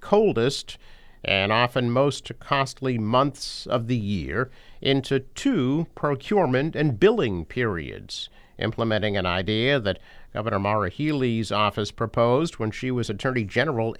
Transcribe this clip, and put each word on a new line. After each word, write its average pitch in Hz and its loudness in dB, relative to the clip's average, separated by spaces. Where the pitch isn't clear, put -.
coldest 143 2
and 98 2
often 120 2
most 135 0
costly 131 -2
months 123 0
of 113 0
the 123 0
year 101 -2
into 135 2
two 156 0
procurement 147 0
and 135 0
billing 147 0
periods, 73 -6
implementing 107 0
an 92 0
idea 107 0
that 98 -2
Governor 107 -2
Maura 101 2
Healey's 131 0
office 104 0
proposed 123 2
when 110 -2
she 127 -4
was 120 -2
Attorney 123 0
General 113 0